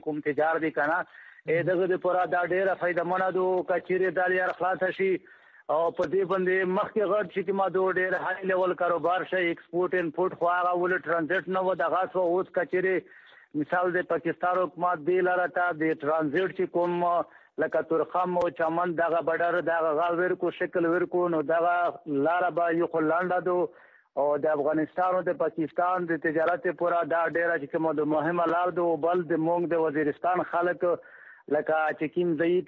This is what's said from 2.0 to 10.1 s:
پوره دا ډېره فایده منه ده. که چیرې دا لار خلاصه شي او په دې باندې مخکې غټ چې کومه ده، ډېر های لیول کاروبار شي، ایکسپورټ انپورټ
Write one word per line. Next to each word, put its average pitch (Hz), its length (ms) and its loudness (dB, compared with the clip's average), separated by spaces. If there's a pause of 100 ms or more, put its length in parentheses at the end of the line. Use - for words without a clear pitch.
پوره 180 220 2
دا 175 200 0
ډېره 185 340 0
فایده 170 240 0
منه 185 320 0
ده. 185 100 2 (220)
که 180 80 2 (100)
چیرې 185 320 0
دا 180 80 2
لار 185 320 0
خلاصه 180 400 -2
شي 190 140 0 (580)
او 151 120 2 (160)
په 180 60 2
دې 180 260 0
باندې 185 260 0 (220)
مخکې 208 240 0 (100)
غټ 208 220 0
چې 196 120 -4
کومه 196 280 0
ده، 190 100 2 (140)
ډېر 185 140 0 (120)
های 185 260 -4
لیول 185 240 2
کاروبار 175 460 0 (100)
شي، 185 160 0
ایکسپورټ 170 480 -2
انپورټ 180 440 0